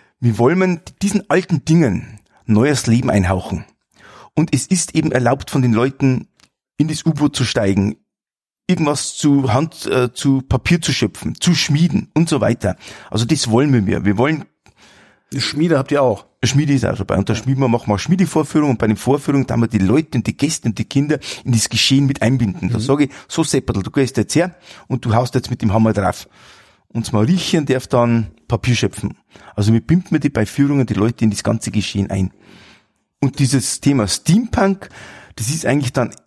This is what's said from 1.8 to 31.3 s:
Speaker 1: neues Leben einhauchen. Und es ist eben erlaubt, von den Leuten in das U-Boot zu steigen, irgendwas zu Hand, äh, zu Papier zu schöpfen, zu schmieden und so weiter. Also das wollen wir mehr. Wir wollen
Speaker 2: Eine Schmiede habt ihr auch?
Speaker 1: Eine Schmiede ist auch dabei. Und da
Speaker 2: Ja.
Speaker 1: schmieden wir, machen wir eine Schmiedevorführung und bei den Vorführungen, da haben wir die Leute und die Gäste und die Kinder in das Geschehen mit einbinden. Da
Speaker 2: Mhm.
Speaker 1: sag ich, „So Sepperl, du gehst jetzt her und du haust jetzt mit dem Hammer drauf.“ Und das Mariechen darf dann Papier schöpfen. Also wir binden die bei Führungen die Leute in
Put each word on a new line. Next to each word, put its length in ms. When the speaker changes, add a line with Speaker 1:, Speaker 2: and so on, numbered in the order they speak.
Speaker 1:
neues 400
Leben 240
einhauchen. 560
Und 200
es 120
ist 280
eben 180
erlaubt, 380
von 100
den 140
Leuten 540
in 100
das 160
U-Boot 320
zu 80
steigen, 520
irgendwas 500
zu 360
Hand, 320
äh, 300
zu 260
Papier 400
zu 140
schöpfen, 440
zu 160
schmieden 600
und 160
so 100
weiter. 360
Also 160
das 240
wollen 200
wir 120
mehr. 240
Wir 100
wollen 300
Speaker 2:
Eine 120
Schmiede 340
habt 160
ihr 100
auch? 220
Speaker 1:
Eine 80
Schmiede 240
ist 140
auch 100
dabei. 220
Und 100
da 60
Speaker 2:
Ja. 80
Speaker 1:
schmieden 180
wir, 80
machen 200
wir 60
eine 40
Schmiedevorführung 720
und 80
bei 80
den 100
Vorführungen, 500
da 80
haben 60
wir 80
die 100
Leute 380
und 100
die 100
Gäste 320
und 100
die 60
Kinder 340
in 80
das 160
Geschehen 380
mit 160
einbinden. 480
Da 80
Speaker 2:
Mhm. 40
Speaker 1:
sag 180
ich, 100
„So 160
Sepperl, 400
du 80
gehst 260
jetzt 180
her 200
und 180
du 100
haust 200
jetzt 160
mit 100
dem 140
Hammer 180
drauf.“ 360
Und 180
das 60
Mariechen 540
darf 220
dann 420
Papier 280
schöpfen. 440
Also 180
wir 120
binden 360
die 100
bei 160
Führungen 400
die 80
Leute 300
in 60